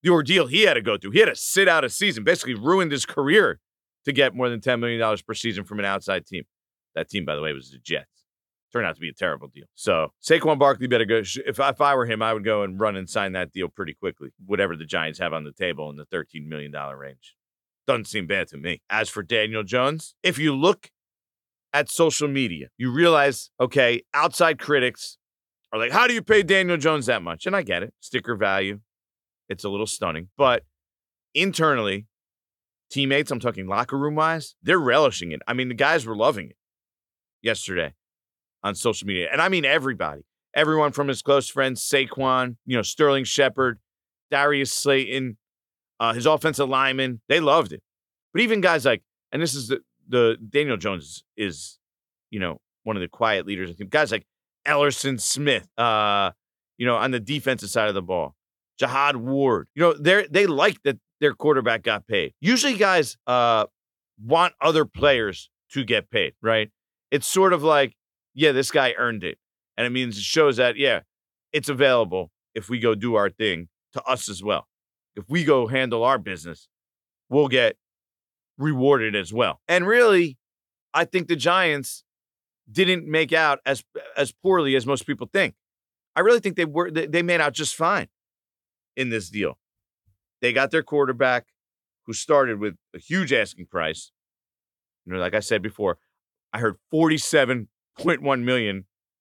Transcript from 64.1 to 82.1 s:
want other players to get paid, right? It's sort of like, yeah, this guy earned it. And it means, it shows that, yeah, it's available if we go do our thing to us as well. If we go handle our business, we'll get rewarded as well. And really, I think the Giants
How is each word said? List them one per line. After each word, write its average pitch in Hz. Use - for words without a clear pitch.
want 160
other 156
players 120
to 139
get 110
paid, 87
right? 110
It's 143
sort 190
of 151
like, 143
yeah, 143
this 131
guy 131
earned 113
it. -
And 120
it 120
means, 123
it 101
shows 143
that, 127
yeah, 123
it's 147
available 117
if 110
we 123
go 113
do 113
our 101
thing 90
to -
us 120
as 92
well. 98
If 101
we 170
go 135
handle 120
our 131
business, 85
we'll 139
get 120
rewarded 131
as 90
well. 110
And 175
really, 196
I 165
think 170
the 170
Giants 156